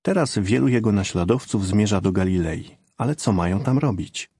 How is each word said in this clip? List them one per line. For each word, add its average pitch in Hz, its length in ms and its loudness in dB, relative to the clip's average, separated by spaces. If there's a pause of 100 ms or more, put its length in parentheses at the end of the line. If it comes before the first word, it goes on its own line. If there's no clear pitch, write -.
Teraz 165 380 0
wielu 120 280 2
jego 113 240 2
naśladowców 98 760 0
zmierza 101 340 2
do 95 100 2
Galilei, 90 680 -2 (200)
ale 135 180 -2
co - 180 -2
mają 90 260 0
tam 127 180 0
robić? - 640 -4